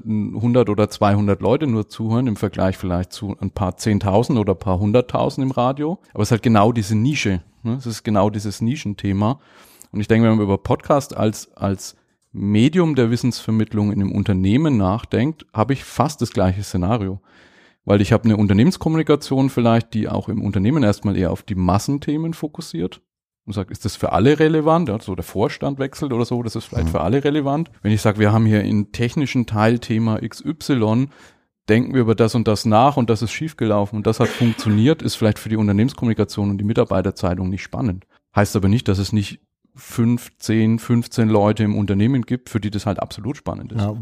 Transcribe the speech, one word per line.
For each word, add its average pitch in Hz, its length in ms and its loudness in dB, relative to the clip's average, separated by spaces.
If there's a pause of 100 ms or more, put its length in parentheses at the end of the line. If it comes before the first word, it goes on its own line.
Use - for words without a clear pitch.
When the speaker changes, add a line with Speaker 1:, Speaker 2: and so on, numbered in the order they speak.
Speaker 1:
hundert 107 680 0
oder 104 180 2
zweihundert 101 540 2
Leute 139 240 2
nur 113 220 -2
zuhören 113 400 -2
im 101 80 -2
Vergleich 92 400 -2
vielleicht 90 360 -4
zu 101 280 -8
ein 98 100 -6
paar 92 260 -4
Zehntausend 107 640 2
oder 101 160 2
ein - 40 -4
paar 92 200 0
Hunderttausend 120 640 0
im 131 60 -2
Radio. 139 480 -2 (160)
Aber 107 80 -2
es 104 60 0
ist - 40 -2
halt 110 120 2
genau 110 260 4
diese 110 240 -2
Nische, 107 480 0 (220)
ne? 117 100 -4
Es 131 120 -10
ist 113 180 -10
genau 107 260 2
dieses 104 300 -6
Nischenthema. 107 800 -2 (500)
Und 104 100 -6
ich 101 60 -4
denke, 113 220 4
wenn 110 80 4
man 104 80 2
über 98 140 2
Podcast - 580 -2
als, - 400 -2
als - 400 -6 (340)
Medium 123 640 2
der 117 160 2
Wissensvermittlung 110 800 0
in 101 100 0
einem 98 120 0
Unternehmen 104 640 2
nachdenkt, 110 760 -2
habe 107 200 0
ich 135 100 -4
fast - 400 -2
das 117 80 -2
gleiche 92 320 0
Szenario. 98 580 -4 (640)
Weil 101 160 4
ich 104 120 2
habe 107 120 4
eine 110 120 4
Unternehmenskommunikation 135 1120 2
vielleicht, 117 420 2
die 107 160 -2
auch 98 200 -6
im 104 160 -4
Unternehmen 107 400 0
erstmal 101 320 0
eher 87 160 0
auf 92 100 -6
die 98 140 -8
Massenthemen 143 760 -2
fokussiert 165 680 -10 (460)
und 104 80 -10
sagt, 98 160 -6
ist - 160 -10
das - 100 -6
für - 160 -4
alle 135 260 4
relevant? 160 520 2
Ja, 107 100 -4
so 95 140 -8
der 95 100 -6
Vorstand 139 540 -4
wechselt 135 340 -6
oder 117 140 0
so, 120 160 -4
das 113 120 -8
ist - 120 -10
vielleicht 80 220 -4
Speaker 2:
Mhm. - 20 -4
Speaker 1:
für 82 100 0
alle 123 240 0
relevant. 147 460 -2 (100)
Wenn 104 120 0
ich 107 100 0
sage, 104 160 2
wir 104 120 4
haben 113 140 4
hier 107 180 4
in 104 300 -2
technischen 123 540 -2
Teilthema 110 760 0
X - 220 -12
Y, 131 640 0 (580)
denken 117 280 2
wir 127 80 4
über 113 120 2
das 110 200 2
und 113 120 0
das 107 200 0
nach 123 320 4
und 117 100 0
das 113 140 0
ist 110 80 -4
schiefgelaufen 107 640 -2
und 101 100 -4
das 113 140 2
hat 113 80 2
funktioniert, 113 720 2
ist 117 140 -4
vielleicht 107 240 0
für - 100 -12
die 110 80 -2
Unternehmenskommunikation 107 920 0
und 98 80 -2
die 101 60 -4
Mitarbeiterzeitung 95 840 -2
nicht 95 140 -6
spannend. 95 440 -6 (300)
Heißt 101 180 2
aber 98 140 2
nicht, 110 180 2
dass 98 120 2
es 101 160 -2
nicht 104 260 -4 (400)
fünf, - 580 -2
zehn, 110 420 0
fünfzehn 117 480 0
Leute 107 340 2
im 107 160 0
Unternehmen 104 440 2
gibt, - 260 -6
für 113 100 -4
die 101 140 -4
das 101 120 -6
halt 101 140 -2
absolut 110 380 -8
spannend - 340 -10
ist. 113 100 -4
Speaker 2:
Ja, 104 220 -2